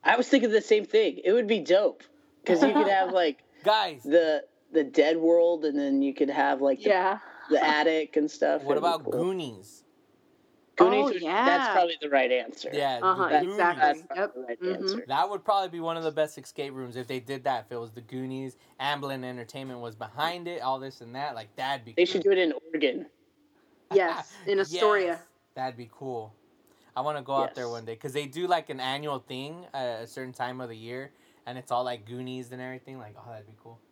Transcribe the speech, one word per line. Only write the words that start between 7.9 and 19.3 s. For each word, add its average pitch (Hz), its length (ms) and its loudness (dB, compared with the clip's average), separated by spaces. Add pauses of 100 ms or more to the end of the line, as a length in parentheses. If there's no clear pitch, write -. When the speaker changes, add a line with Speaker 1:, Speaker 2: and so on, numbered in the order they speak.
Speaker 1:
and 151 140 2
stuff. 147 320 0
Speaker 3:
What 139 140 2
Speaker 1:
It'd 151 80 0
be 170 100 2
Speaker 3:
about 160 100 -6
Speaker 1:
cool. - 60 -6
Speaker 3:
Goonies? 160 760 -6 (920)
Speaker 1:
Goonies 190 300 6
Speaker 2:
Oh, 262 40 0
Speaker 1:
would, 180 120 -6
Speaker 2:
yeah. 185 220 0
Speaker 1:
that's 269 240 2
probably 175 320 2
the 151 100 -6
right 131 220 4
answer. - 400 -4
Speaker 3:
Yeah, 139 300 -2
Speaker 2:
Uh-huh, 185 260 2
Speaker 3:
the 147 100 4
Goonies. 175 120 0
Speaker 2:
exactly. 175 300 0
Speaker 1:
That's 151 220 2 (120)
Speaker 2:
Yep. 202 200 -4
Speaker 1:
probably 127 80 -12
the 127 40 -12
right 120 160 -8
Speaker 2:
Mm-hmm. 185 160 -2
Speaker 1:
answer. 196 300 -6
Speaker 3:
That 151 220 0
would 202 140 -8
probably 196 260 0
be 170 100 -10
one 165 160 -4
of 165 80 -6
the 156 80 -2
best 151 260 -2
escape 139 360 -12
rooms 123 220 -10
if 123 100 -8
they 131 140 -6
did 127 240 -10
that. 131 220 -2
If - 60 -14
it 123 60 -8
was 117 140 -12
the 120 100 -16
Goonies, 131 540 -10 (240)
Amblin 139 440 -6
Entertainment 127 560 -12